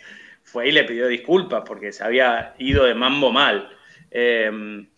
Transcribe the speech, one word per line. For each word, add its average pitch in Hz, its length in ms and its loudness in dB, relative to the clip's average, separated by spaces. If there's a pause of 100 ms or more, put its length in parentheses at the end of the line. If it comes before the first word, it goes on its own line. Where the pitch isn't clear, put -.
(440)
fue 120 260 -4
y - 20 2
le 151 120 4
pidió 120 240 -2
disculpas 123 580 0
porque 101 260 -12
se - 120 -12
había 120 560 0
ido 135 260 2
de 120 80 4
mambo 131 380 0
mal. 117 380 2 (420)
Eh, 117 400 0 (460)